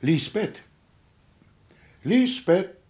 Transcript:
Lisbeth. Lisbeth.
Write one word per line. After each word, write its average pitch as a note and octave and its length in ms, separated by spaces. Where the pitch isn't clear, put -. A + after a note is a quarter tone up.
Lisbeth. D#3+ 580
Lisbeth. F#3 840